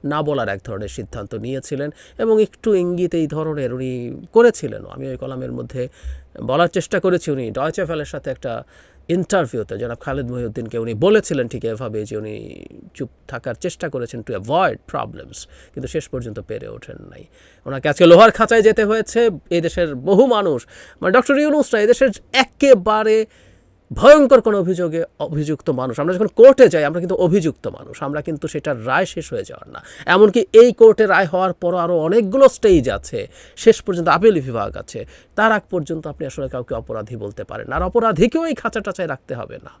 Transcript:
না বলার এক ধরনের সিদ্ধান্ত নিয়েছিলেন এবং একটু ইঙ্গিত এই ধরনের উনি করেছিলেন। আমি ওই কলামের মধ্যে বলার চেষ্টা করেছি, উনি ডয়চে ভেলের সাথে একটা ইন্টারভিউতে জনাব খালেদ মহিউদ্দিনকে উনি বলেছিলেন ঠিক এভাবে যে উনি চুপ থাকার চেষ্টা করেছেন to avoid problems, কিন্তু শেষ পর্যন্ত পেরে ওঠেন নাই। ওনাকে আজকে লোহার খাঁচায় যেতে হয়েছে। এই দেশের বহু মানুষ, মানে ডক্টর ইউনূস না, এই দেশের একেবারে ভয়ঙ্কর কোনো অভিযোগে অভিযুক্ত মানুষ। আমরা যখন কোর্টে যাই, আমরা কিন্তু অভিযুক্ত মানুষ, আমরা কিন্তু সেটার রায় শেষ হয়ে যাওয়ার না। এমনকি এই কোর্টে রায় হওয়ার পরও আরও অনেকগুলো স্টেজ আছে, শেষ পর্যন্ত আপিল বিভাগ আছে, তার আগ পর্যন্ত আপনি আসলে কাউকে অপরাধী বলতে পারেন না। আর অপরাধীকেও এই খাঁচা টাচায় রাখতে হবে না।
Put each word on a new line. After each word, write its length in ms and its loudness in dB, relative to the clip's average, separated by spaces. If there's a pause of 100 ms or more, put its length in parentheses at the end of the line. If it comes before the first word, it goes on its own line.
না 160 -4
বলার 280 -2
এক 180 -6
ধরনের 300 -10
সিদ্ধান্ত 380 -12
নিয়েছিলেন 540 -8 (280)
এবং 240 0
একটু 320 -4
ইঙ্গিত 420 -2
এই 120 -2
ধরনের 460 -6
উনি 180 -8 (420)
করেছিলেন। 520 2
আমি 220 -14
ওই 100 -10
কলামের 340 -10
মধ্যে 300 -10 (600)
বলার 360 0
চেষ্টা 220 -4
করেছি, 320 -2
উনি 200 -6
ডয়চে 340 -4
ভেলের 280 -8
সাথে 220 -12
একটা 180 -10 (560)
ইন্টারভিউতে 680 -4
জনাব 220 -10
খালেদ 320 -8
মহিউদ্দিনকে 480 -8
উনি 140 -6
বলেছিলেন 540 0
ঠিক 180 -10
এভাবে 400 -8
যে 120 -12
উনি 480 -14 (280)
চুপ 160 -10 (180)
থাকার 280 -10
চেষ্টা 340 -8
করেছেন 320 -10
to 120 -12
avoid 440 -2 (140)
problems, 460 -10 (360)
কিন্তু 140 -12
শেষ 220 -6
পর্যন্ত 300 -10
পেরে 280 -12
ওঠেন 300 -18 (120)
নাই। 140 -20 (420)
ওনাকে 240 -4
আজকে 160 6
লোহার 260 10
খাঁচায় 300 2
যেতে 220 4
হয়েছে। 460 0 (200)
এই 120 0
দেশের 340 -4
বহু 320 4
মানুষ, 400 0 (340)
মানে 160 2
ডক্টর 200 2
ইউনূস 360 2
না, 80 2
এই 60 2
দেশের 220 4 (240)
একেবারে 920 2 (680)
ভয়ঙ্কর 480 8
কোনো 180 0
অভিযোগে 440 -4 (160)
অভিযুক্ত 500 -6
মানুষ। 300 -4
আমরা 140 -2
যখন 140 -2
কোর্টে 420 8
যাই, 140 0
আমরা 160 -4
কিন্তু 160 -4
অভিযুক্ত 520 0
মানুষ, 360 -14
আমরা 180 -6
কিন্তু 260 -8
সেটার 400 -8
রায় 180 0
শেষ 280 -12
হয়ে 100 -8
যাওয়ার 300 -18
না। 100 -18 (220)
এমনকি 480 4
এই 180 10
কোর্টে 340 6
রায় 200 2
হওয়ার 280 -2
পরও 240 -4
আরও 200 0
অনেকগুলো 520 4
স্টেজ 400 2
আছে, 380 -8 (280)
শেষ 260 4
পর্যন্ত 260 -4
আপিল 340 4
বিভাগ 360 -8
আছে, 280 -14 (300)
তার 160 2
আগ 180 0
পর্যন্ত 380 -8
আপনি 200 -10
আসলে 220 -10
কাউকে 260 -10
অপরাধী 400 -10
বলতে 280 -12
পারেন 260 -14
না। 60 -6
আর 80 -2
অপরাধীকেও 600 0
এই 80 -4
খাঁচা 260 -6
টাচায় 280 -8
রাখতে 280 -10
হবে 280 -14
না। 180 -20